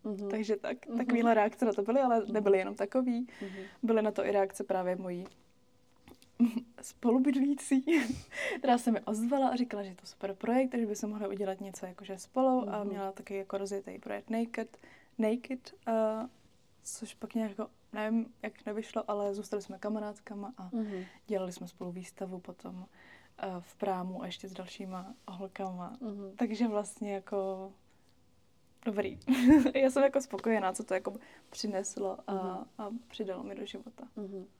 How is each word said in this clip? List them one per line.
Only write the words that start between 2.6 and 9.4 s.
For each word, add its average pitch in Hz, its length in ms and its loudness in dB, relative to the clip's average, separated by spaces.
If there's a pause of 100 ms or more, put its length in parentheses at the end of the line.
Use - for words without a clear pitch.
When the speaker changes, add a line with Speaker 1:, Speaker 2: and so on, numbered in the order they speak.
Speaker 2:
takový. 240 520 0 (140)
Speaker 1:
Mhm. 196 80 -6 (340)
Speaker 2:
Byly 220 180 4
na 214 100 2
to 202 140 -2
i - 60 2
reakce 202 320 2
právě 185 320 0
mojí 180 300 -6 (1120)
<laughs> - 420 0
spolubydlící, 269 1040 2
<laughs> 311 720 0
která 254 200 4
se 240 140 2
mi 220 100 2
ozvala 240 480 0